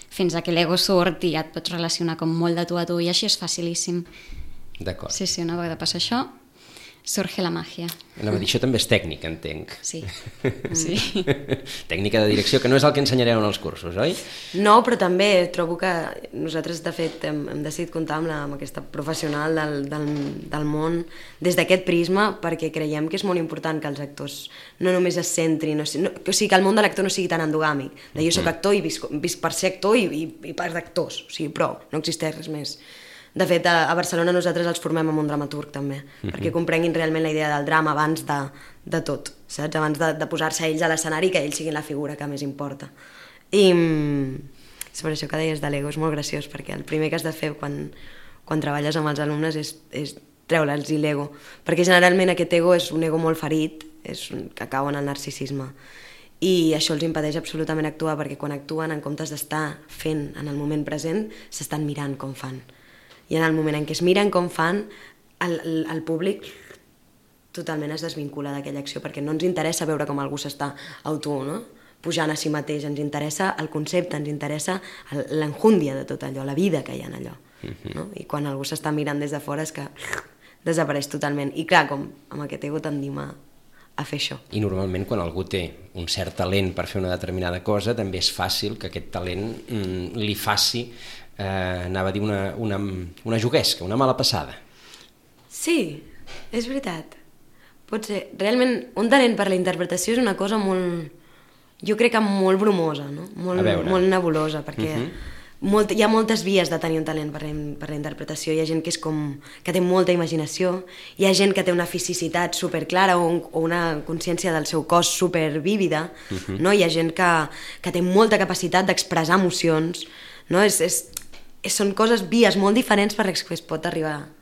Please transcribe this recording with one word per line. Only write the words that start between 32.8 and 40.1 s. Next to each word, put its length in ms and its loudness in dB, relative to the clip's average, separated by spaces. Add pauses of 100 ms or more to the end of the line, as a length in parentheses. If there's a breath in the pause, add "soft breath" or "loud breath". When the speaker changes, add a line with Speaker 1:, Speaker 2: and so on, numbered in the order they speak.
Speaker 3:
De 160 2
fet, 180 4
a, 220 6
a 80 2
Barcelona 400 2
nosaltres 320 2
els 160 -2
formem 240 0
amb 140 0
un 80 0
dramaturg, 420 -4
també, 300 -6 (200 loud breath)
Speaker 2:
Mhm. 120 -4
Speaker 3:
perquè 180 -2
comprenguin 420 2
realment 300 2
la 80 0
idea 160 0
del 180 0
drama 280 4
abans 340 2
de, 120 0 (440 loud breath)
de 240 -2
tot, 220 -6 (180)
saps? 320 -6
Abans 180 2
de, 120 2 (100)